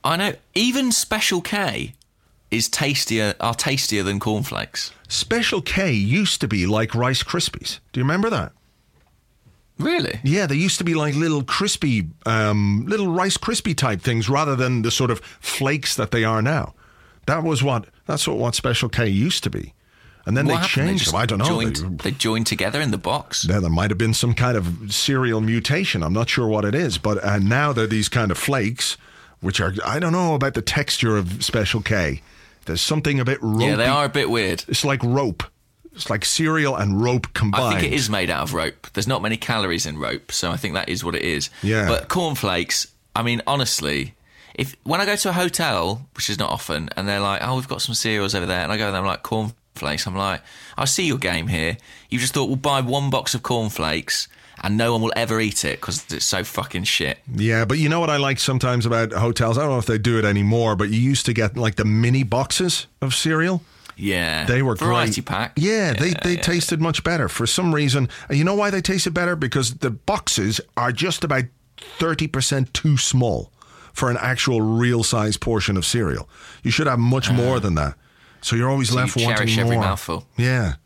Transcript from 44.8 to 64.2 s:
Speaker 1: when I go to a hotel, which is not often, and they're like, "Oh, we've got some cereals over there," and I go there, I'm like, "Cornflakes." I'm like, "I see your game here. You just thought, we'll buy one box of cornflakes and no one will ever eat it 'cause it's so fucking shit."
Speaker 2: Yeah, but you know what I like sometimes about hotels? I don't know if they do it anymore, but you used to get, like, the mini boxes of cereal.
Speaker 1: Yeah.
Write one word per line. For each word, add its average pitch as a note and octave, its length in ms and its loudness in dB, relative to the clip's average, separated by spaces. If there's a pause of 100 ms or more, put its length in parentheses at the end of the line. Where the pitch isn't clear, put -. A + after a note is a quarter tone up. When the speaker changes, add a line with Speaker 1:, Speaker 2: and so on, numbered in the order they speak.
Speaker 1:
when E3 180 -2
I G3+ 40 0
go G#3 100 0
to G3+ 140 -2
a F3 40 0
hotel, C3+ 720 0 (100)
which - 140 -4
is G#2 80 -2
not - 140 -2
often, D2+ 440 -4
and F#2+ 120 -4
they're G2+ 120 -2
like, G2+ 240 -2
"Oh, B2+ 120 -2
we've B2+ 120 -4
got - 140 -6
some A#2 140 -4
cereals G#2 400 0
over F2+ 100 0
there," F2+ 160 0
and D#2+ 100 -2
I G#2+ 60 -2
go G#2 140 -2
there, F#2+ 100 -2
I'm G2 60 -2
like, - 160 -4
"Cornflakes." G#2+ 840 -6
I'm F#2 80 -6
like, F#2+ 260 -2 (360)
"I C3+ 80 0
see F3 200 0
your C#3+ 120 0
game E2+ 300 -2
here. E2+ 280 0 (340)
You B2 100 -2
just B2+ 140 -2
thought, C#3 140 0
we'll C3 100 -2
buy C#3 240 0
one C3+ 280 0
box - 240 0
of A#2+ 100 -4
cornflakes G#2 840 -2 (340)
and G#2 160 0
no A#2 160 2
one A2+ 80 2
will A2+ 140 0
ever A2+ 240 0
eat G#2+ 260 0
it C#2 160 -2
'cause - 300 -6
it's - 140 -4
so F#2 200 0
fucking - 400 -6
shit." - 320 0 (160)
Speaker 2:
Yeah, A2+ 320 2
but C3 120 0
you D3+ 120 4
know E3+ 100 2
what D#3+ 100 2
I D3 80 2
like C3+ 220 0
sometimes B2 460 2
about A2+ 260 2
hotels? A2+ 460 2
I C#3+ 40 2
don't D3 100 0
know B2+ 80 2
if G#2+ 60 -2
they A2+ 120 2
do A2+ 220 2
it G#2+ 40 2
anymore, G#2 540 4
but G2+ 120 0
you A2 100 2
used C3 260 2
to B2 80 2
get, A2 240 2
like, A2 180 0
the G#2+ 100 0
mini A#2 380 4
boxes C3+ 640 0 (140)
of C3 140 0
cereal. E3 480 0 (320)
Speaker 1:
Yeah. E2+ 500 0